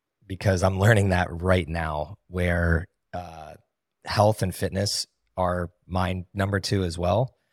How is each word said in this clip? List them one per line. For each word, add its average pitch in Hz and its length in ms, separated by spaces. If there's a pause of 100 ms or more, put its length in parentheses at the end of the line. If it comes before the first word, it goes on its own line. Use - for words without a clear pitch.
(260)
because 95 360
I'm 95 160
learning 101 320
that 90 200
right 87 380
now, 80 480 (120)
where, 87 580 (260)
uh, 80 420 (520)
health 107 360
and 92 120
fitness 98 520 (300)
are 90 340 (160)
my 92 460
number 98 280
two 95 240
as 85 140
well. 95 360 (180)